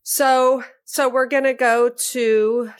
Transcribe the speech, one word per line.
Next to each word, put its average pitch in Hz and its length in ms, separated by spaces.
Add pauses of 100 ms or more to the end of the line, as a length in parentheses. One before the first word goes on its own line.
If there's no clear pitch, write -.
So, 262 600 (240)
so 277 200
we're 254 180
gonna 269 280
go 240 340 (240)
to 226 680